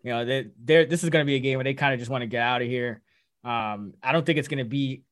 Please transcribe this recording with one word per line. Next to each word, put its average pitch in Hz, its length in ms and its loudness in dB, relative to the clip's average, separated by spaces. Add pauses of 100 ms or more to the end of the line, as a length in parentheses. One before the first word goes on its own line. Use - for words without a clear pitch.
You 127 100 -6
know, 117 120 -2
they, 127 220 -2 (160)
they're, 156 240 8
this 170 180 -2
is 165 60 0
gonna 151 160 4
be 139 80 2
a 131 60 2
game 131 180 0
where 131 60 -4
they 135 100 0
kinda 139 240 0
just 120 120 -8
wanna 123 160 -2
get 117 140 -2
out 123 220 2
of 120 60 -4
here. 123 340 -4 (420)
Um, 107 480 -4 (100)
I 131 100 0
don't 156 120 2
think 151 140 2
it's 139 100 -4
gonna 139 160 -4
be 135 480 -4